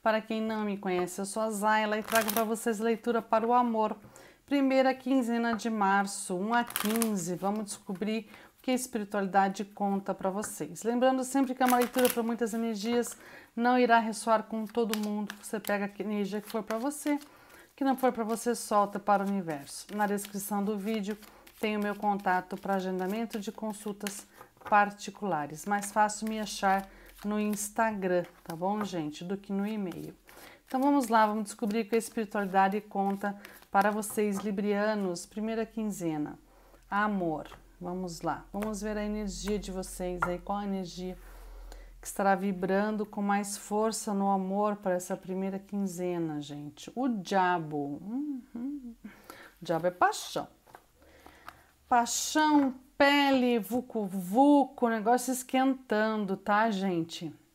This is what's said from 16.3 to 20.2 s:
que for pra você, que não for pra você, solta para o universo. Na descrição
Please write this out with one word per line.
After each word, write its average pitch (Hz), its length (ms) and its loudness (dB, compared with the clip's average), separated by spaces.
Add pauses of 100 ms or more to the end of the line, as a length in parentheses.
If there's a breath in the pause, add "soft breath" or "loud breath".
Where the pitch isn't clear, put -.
que - 80 -18
for 220 140 -4
pra 220 160 -4
você, 294 400 -2 (580 loud breath)
que 277 80 -2
não 262 140 2
for 254 140 4
pra 226 120 -4
você, 226 300 -2
solta 202 440 2
para 196 240 4
o 196 60 0
universo. 165 680 -6
Na 208 120 2
descrição 202 580 -4